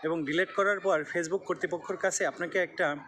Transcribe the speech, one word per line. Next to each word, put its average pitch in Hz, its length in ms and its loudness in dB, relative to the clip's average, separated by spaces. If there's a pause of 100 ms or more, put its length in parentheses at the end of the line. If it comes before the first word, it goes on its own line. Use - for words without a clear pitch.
এবং 160 220 0
ডিলিট 165 300 0
করার 196 240 4
পর 180 240 4 (100)
Facebook 175 360 0
কর্তৃপক্ষের 175 480 -2
কাছে 190 280 0
আপনাকে - 340 0
একটা 160 360 0 (120)